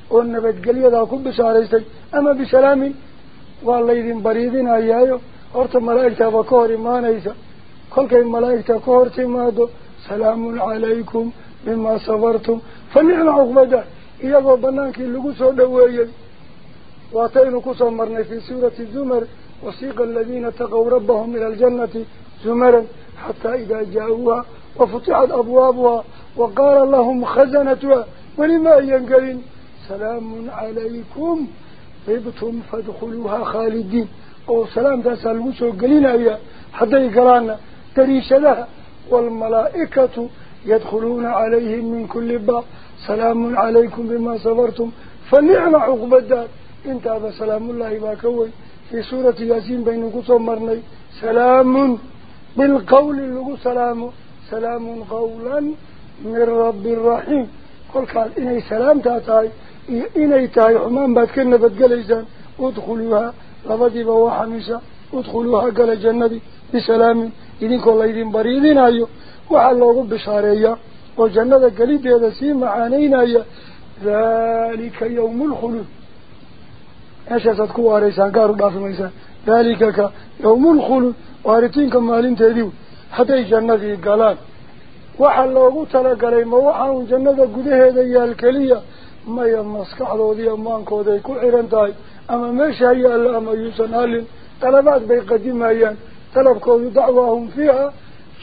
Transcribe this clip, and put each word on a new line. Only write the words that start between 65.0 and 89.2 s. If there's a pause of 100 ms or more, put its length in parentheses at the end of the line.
Udkhuluuha,
gala
jannadii, (300)
bisalaamin, (300)
idinkoo
laydin
bariidinayo. (440)
Waxaa
loogu
bishaareeyaa (420)
oo
jannada
gelideeda
sii
macaanaynaya, (640)
daalika
yawmul
khuluud. (1400)
Meeshaasaad
ku
waaraysaan,
gaar
u
dhaafi
maysaan. (340)
Daalika
ka (320)
yawmul
khulud, (300)
waaritiinka
maalinteedii. (460)
Hadday
jannadii (100)
galaan, (800)
waxa
loogu
talagalay,
ma
waxa
uun
jannada
gudaheeda
yaal
keliya? (480)